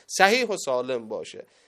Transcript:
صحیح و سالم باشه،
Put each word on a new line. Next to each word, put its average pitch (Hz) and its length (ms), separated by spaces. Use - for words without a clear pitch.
صحیح 220 380
و 196 120
سالم 127 500
باشه، 92 380